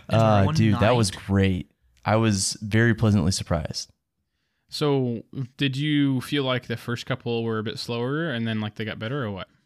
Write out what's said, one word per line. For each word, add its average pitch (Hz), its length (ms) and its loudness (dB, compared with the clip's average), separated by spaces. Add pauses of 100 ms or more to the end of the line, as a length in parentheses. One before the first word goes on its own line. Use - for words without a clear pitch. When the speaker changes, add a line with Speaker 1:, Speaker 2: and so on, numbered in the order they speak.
Speaker 1:
Uh, 107 340 4
Speaker 2:
One 95 120 2
Speaker 1:
dude, 127 200 4
that - 60 0
Speaker 2:
night? 107 100 6
Speaker 1:
was 117 200 2
great. 95 600 0 (320)
I 107 140 2
was 107 440 2
very 110 340 4
pleasantly 101 360 4
surprised. - 600 -4 (760)
Speaker 3:
So 135 560 -2 (320)
did 135 220 -2
you 143 420 2
feel 143 240 -2
like 127 240 -2
the 117 80 -4
first 120 300 -6
couple 117 400 -4
were 113 140 -2
a 107 40 -4
bit 107 160 -8
slower 131 500 -4
and 117 160 -4
then, 110 140 -2
like, 107 160 -6
they 113 80 -8
got 107 160 -8
better 123 240 -6
or 104 80 -6
what? 92 160 -10 (180)